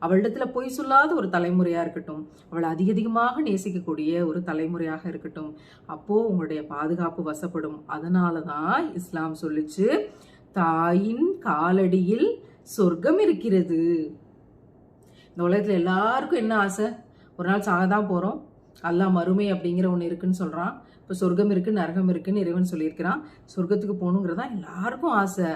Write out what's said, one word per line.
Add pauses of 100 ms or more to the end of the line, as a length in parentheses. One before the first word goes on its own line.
அவளிடத்துல
பொய்
சொல்லாத
ஒரு
தலைமுறையா
இருக்கட்டும், (200)
அவளை
அதிக
அதிகமாக
நேசிக்கக்கூடிய
ஒரு
தலைமுறையாக
இருக்கட்டும். (280)
அப்போ
உங்களுடைய
பாதுகாப்பு
வசப்படும்.
அதனால
தான்
இஸ்லாம்
சொல்லுச்சு, (460)
"தாயின்
காலடியில் (180)
சொர்க்கம்
இருக்கிறது." (1200)
இந்த
உலகத்துல
எல்லாருக்கும்
என்ன
ஆசை? (520)
ஒரு
நாள்
சாக
தான்
போறோம். (360)
அல்லாஹ்
மறுமை
அப்படிங்கிற
ஒண்ணு
இருக்குன்னு
சொல்றான். (200)
இப்ப
சொர்க்கம்
இருக்கு,
நரகம்
இருக்குன்னு
இறைவன்
சொல்லியிருக்கிறான். (340)
சொர்க்கத்துக்கு
போகணுங்கிறதா
எல்லாருக்கும்
ஆசை. (100)